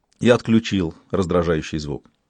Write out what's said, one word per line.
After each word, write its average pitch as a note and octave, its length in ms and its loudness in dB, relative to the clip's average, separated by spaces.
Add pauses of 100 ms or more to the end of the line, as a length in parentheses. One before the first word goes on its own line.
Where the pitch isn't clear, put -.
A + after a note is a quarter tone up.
(200)
и A2 80 0
отключил A2+ 680 2 (160)
раздражающий E2+ 680 -2
звук. C#2+ 260 -10 (260)